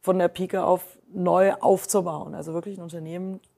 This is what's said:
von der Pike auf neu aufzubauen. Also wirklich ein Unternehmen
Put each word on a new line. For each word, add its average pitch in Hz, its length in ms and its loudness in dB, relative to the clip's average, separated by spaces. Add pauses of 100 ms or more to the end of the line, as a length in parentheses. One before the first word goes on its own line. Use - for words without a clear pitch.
von 185 160 2
der 175 120 4
Pike 185 340 -4
auf - 340 0 (160)
neu 185 460 4
aufzubauen. 175 720 0
Also 160 200 -10
wirklich 190 260 -8
ein - 20 -12
Unternehmen 170 580 -10 (180)